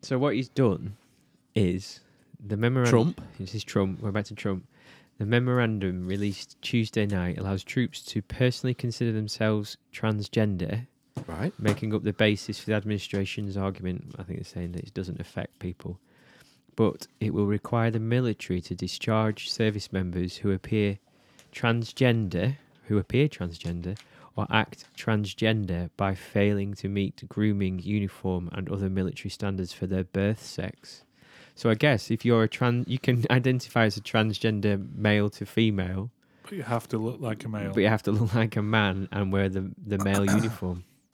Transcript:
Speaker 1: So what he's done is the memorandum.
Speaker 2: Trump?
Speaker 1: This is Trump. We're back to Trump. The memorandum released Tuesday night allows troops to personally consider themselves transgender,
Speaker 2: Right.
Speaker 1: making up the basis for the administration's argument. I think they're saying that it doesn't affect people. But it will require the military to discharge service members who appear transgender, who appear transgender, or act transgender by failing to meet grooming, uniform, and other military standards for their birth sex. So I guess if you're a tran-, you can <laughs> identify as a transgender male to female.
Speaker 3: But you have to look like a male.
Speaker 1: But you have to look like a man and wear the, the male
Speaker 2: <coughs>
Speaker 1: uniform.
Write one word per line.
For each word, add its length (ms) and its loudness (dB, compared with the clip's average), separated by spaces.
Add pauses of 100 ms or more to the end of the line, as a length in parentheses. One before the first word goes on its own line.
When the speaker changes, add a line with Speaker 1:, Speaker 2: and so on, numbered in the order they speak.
Speaker 1:
So 180 -2
what 160 2
he's 140 -2
done 460 2 (580)
is 460 0 (440)
the 140 -4
memorandum. 560 4
Speaker 2:
Trump? 80 -12 (180)
Speaker 1:
This 140 -8
is 100 -6
Trump. 380 0
We're 100 -2
back 140 0
to 100 -12
Trump. 300 -2 (520)
The 80 -4
memorandum 840 2
released 540 -4
Tuesday 460 0
night 320 0
allows 240 -2
troops 400 -4
to 180 -4
personally 540 -2
consider 360 -2
themselves 640 -2 (140)
transgender, 920 -2 (400)
Speaker 2:
Right. 340 -6
Speaker 1:
making 360 0
up 80 -2
the 100 0
basis 460 2
for 80 -10
the 80 0
administration's 840 -4
argument. 640 -6
I 40 -12
think 140 -8
they're 80 -8
saying 280 -8
that 100 -8
it 100 -16
doesn't 260 -8
affect 380 -10
people. 420 -10 (760)
But 320 0 (120)
it 140 -2
will 140 2
require 420 0
the 100 -2
military 640 0
to 140 -8
discharge 720 -2
service 420 0
members 460 -2
who 140 0
appear 480 0 (520)
transgender, 1080 2 (260)
who 160 2
appear 280 2
transgender, 680 -6 (380)
or 160 -2
act 340 0 (100)
transgender 1000 0
by 160 0
failing 640 0
to 120 -8
meet 400 -2
grooming, 520 0
uniform, 720 -2
and 180 -8
other 180 -2
military 440 -4
standards 420 -4
for 140 -6
their 160 0
birth 420 0
sex. 580 -12 (520)
So 160 2
I 20 8
guess 380 4
if 120 -2
you're 200 6
a 40 4
tran-, 400 2
you 120 -2
can 280 2
<laughs> 40 4
identify 540 4
as 120 2
a 40 -8
transgender 920 2
male 360 4
to 160 -8
female. 640 0 (320)
Speaker 3:
But 80 -16
you 100 -8
have 280 -4
to 100 -2
look 200 -6
like 260 -6
a 40 -6
male. 240 -6
Speaker 1:
But 80 4
you 60 6
have 160 4
to 80 0
look 240 2
like 200 2
a 60 0
man 500 2
and 220 -2
wear 160 2
the, 220 -4 (120)
the 140 -2
male 280 2
Speaker 2:
<coughs> 100 4
Speaker 1:
uniform. 480 -2 (300)